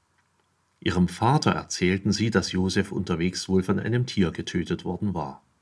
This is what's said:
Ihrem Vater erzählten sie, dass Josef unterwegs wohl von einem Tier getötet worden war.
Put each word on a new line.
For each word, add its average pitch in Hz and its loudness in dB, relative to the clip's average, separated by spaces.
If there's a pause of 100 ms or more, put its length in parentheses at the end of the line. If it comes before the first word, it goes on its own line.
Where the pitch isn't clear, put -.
(840)
Ihrem 90 4
Vater 113 2
erzählten 90 0
sie, 110 0
dass 95 2
Josef 95 0
unterwegs 90 -2
wohl 95 4
von 98 0
einem 123 0
Tier 90 0
getötet - -4
worden 90 -4
war. 71 -6 (220)